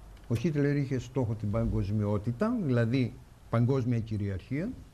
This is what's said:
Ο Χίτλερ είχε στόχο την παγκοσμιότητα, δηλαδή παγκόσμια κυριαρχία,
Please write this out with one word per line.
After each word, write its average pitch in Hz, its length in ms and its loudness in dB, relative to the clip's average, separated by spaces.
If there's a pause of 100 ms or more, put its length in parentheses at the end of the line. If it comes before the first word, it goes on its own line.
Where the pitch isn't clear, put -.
(280)
Ο 117 80 0
Χίτλερ 143 400 2
είχε 135 240 0
στόχο 120 340 -2
την 104 180 -2
παγκοσμιότητα, 110 1080 0
δηλαδή 120 520 2 (360)
παγκόσμια 120 500 2
κυριαρχία, 107 720 -4 (240)